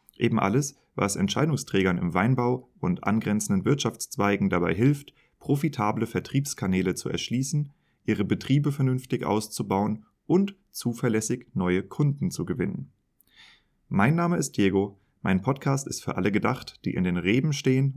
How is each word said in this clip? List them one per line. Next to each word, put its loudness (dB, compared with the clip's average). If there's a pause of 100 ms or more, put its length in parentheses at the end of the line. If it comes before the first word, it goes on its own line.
(180)
Eben 2
alles, 0 (200)
was 0
Entscheidungsträgern 2
im -2
Weinbau 2 (100)
und -2
angrenzenden 0
Wirtschaftszweigen 0
dabei 2
hilft, 2 (240)
profitable 0
Vertriebskanäle -2
zu -8
erschließen, -4 (340)
ihre 0
Betriebe 0
vernünftig -2
auszubauen 0 (220)
und 2 (160)
zuverlässig -2
neue 0
Kunden -2
zu -6
gewinnen. -4 (1000)
Mein 4
Name 2
ist -4
Diego, 2 (240)
mein 2
Podcast -2
ist -10
für -6
alle 0
gedacht, -2
die -2
in 0
den 0
Reben 2
stehen 0